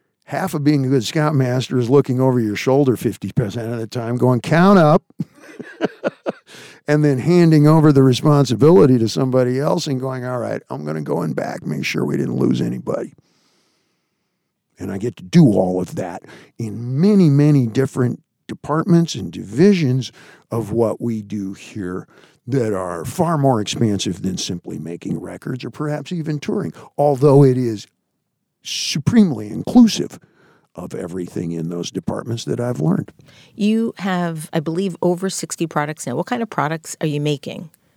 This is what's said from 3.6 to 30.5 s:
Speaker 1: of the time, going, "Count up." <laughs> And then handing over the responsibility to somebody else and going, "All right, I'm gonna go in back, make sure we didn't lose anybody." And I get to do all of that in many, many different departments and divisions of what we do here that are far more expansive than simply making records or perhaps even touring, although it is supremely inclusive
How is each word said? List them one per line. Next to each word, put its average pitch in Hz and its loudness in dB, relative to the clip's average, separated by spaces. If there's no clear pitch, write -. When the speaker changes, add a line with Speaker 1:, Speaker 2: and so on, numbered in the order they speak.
Speaker 1:
of 120 -6
the 110 -8
time, 120 -6
going, 127 4
"Count 185 4
up." 156 6
<laughs> - -20
And 151 4
then 143 2
handing 160 6
over 156 6
the 139 6
responsibility 139 4
to 113 2
somebody 127 0
else 165 -2
and 135 -4
going, 131 -8
"All 127 -8
right, 110 -8
I'm 143 -10
gonna 156 -8
go 165 -4
in 165 -4
back, - -8
make - -6
sure - -4
we 143 -2
didn't 135 -4
lose 127 0
anybody." - -6
And 95 -12
I 98 -8
get 117 -6
to - -20
do 156 6
all 92 0
of 90 -8
that 90 -8
in 117 -6
many, 190 6
many 143 4
different 127 -2
departments 170 0
and - -8
divisions 131 0
of 110 -6
what 113 0
we 117 -4
do 101 -8
here 92 -10
that 120 -2
are 90 -6
far 165 -2
more 135 2
expansive 101 -4
than 92 -4
simply 87 -10
making 82 -8
records 92 -10
or 120 -10
perhaps 151 -8
even 156 -6
touring, 202 -6
although 143 6
it 127 4
is 113 -4
supremely 151 0
inclusive - 2